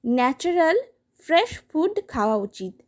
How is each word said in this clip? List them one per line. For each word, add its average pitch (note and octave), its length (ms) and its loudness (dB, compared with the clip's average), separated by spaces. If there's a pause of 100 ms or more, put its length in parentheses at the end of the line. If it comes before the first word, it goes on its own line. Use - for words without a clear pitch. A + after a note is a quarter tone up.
ন্যাচারাল D#4+ 720 2 (500)
ফ্রেশ F4 240 2 (160)
ফুড F4+ 260 -2 (160)
খাওয়া A3 280 0
উচিত G3 380 -8 (140)